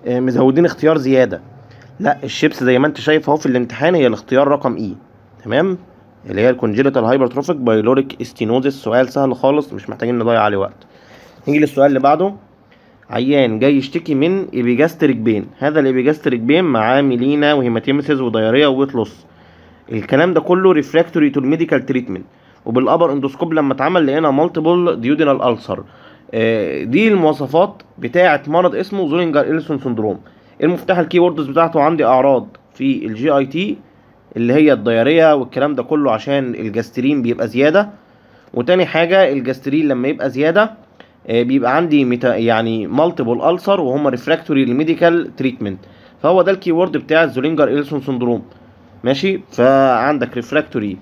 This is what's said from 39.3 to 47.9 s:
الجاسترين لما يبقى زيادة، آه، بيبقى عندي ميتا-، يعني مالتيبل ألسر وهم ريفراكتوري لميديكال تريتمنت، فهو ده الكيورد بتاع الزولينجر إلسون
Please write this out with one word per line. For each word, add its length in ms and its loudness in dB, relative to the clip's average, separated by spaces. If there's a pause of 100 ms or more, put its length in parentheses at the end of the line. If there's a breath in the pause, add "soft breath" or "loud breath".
الجاسترين 560 -2
لما 200 0
يبقى 220 -4
زيادة، 420 0 (560 soft breath)
آه، 160 0
بيبقى 320 0
عندي 300 2
ميتا-، 200 -2
يعني 600 0
مالتيبل 540 -2
ألسر 400 0
وهم 260 -2
ريفراكتوري 580 0
لميديكال 680 0
تريتمنت، 440 -6 (440 loud breath)
فهو 180 4
ده 100 2
الكيورد 460 -2
بتاع 260 0
الزولينجر 440 0
إلسون 340 -4